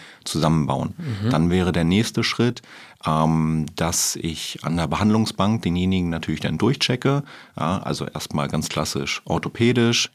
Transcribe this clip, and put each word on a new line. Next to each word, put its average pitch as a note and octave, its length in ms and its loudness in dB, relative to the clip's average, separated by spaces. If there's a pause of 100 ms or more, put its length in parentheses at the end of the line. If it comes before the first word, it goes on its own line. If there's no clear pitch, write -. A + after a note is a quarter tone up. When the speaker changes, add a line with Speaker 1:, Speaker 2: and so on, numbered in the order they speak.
(240)
Speaker 1:
zusammenbauen. D#2+ 720 0
Speaker 2:
Mhm. A2+ 320 -4
Speaker 1:
Dann E2+ 200 2
wäre F2+ 220 2
der E2+ 120 2
nächste G#2 400 2
Schritt, A#2 380 0 (460)
ähm, D#2+ 680 2
dass - 400 -2
ich - 480 -8
an E2 140 -2
der E2 100 0
Behandlungsbank G#2+ 720 2
denjenigen F2+ 480 0
natürlich D#2+ 300 -4
dann D#2+ 180 -2
durchchecke. C3 640 2 (360)
Ja, F2 200 0
also - 260 -4
erstmal - 420 -4
ganz D#2 200 -2
klassisch D2 580 -4
orthopädisch, A#2 880 2